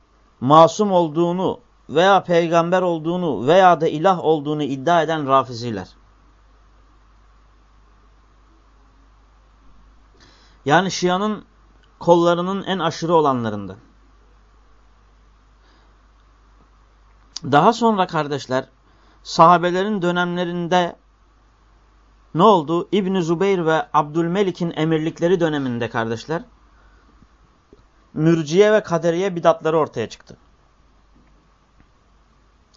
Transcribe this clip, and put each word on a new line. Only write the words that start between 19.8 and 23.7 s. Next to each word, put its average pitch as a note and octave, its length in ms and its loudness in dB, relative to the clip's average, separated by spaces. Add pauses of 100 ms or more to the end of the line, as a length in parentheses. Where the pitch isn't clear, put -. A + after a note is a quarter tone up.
dönemlerinde F3 920 -2 (1400)
ne D#3 100 2
oldu? E3+ 480 2
İbn F#3+ 280 -2
Zübeyr F3 460 -2
ve D#3+ 280 -2